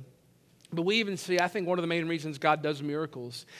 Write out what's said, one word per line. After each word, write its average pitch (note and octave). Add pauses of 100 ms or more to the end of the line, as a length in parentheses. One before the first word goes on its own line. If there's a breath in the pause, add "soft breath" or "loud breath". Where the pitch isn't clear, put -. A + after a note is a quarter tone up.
(760)
but E3+
we F#3+
even G3+
see, F3+
I F3
think F3+
one F3+
of F3
the E3+
main E3+
reasons D#3
God D3
does D3
miracles C#3+ (140 loud breath)